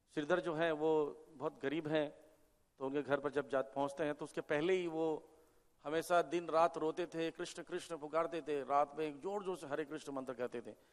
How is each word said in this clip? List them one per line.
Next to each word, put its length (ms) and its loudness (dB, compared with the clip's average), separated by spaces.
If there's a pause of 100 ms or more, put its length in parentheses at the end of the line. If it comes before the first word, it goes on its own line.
(140)
श्रीधर 260 2
जो 140 -2
हैं 180 2
वो 560 2
बहुत 340 -6
गरीब 260 -2
हैं, 220 2 (680)
तो 80 -4
उनके 160 0
घर 180 2
पर 100 -2
जब 180 -2
जा 140 2
पहुंचते 420 -2
हैं 100 -2
तो 100 -8
उसके 160 -6
पहले 320 2
ही 140 0
वो 460 -2 (520)
हमेशा 380 4
दिन 260 -2
रात 300 4
रोते 280 0
थे, 240 -2
कृष्ण 320 -8
कृष्ण 340 -8
पुकारते 460 0
थे, 200 -2
रात 360 4
में 220 -2
जोर 220 -4
जोर 140 -4
से 100 -12
हरे 180 -2
कृष्ण 280 -8
मंत्र 220 -4
कहते 260 -4
थे। 120 -12 (200)